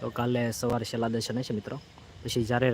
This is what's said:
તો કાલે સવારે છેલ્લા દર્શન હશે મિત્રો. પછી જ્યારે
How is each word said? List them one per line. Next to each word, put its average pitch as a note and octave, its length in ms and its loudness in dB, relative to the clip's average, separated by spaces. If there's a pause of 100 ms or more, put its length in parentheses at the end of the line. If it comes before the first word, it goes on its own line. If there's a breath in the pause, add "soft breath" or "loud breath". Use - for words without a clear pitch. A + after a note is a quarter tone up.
તો A#2+ 60 -6 (120)
કાલે B2 240 2 (180)
સવારે A#2 300 0
છેલ્લા A#2 240 0
દર્શન A2+ 260 -2
હશે A#2+ 180 -4
મિત્રો. - 180 -8 (440)
પછી A#2+ 300 0
જ્યારે B2 240 6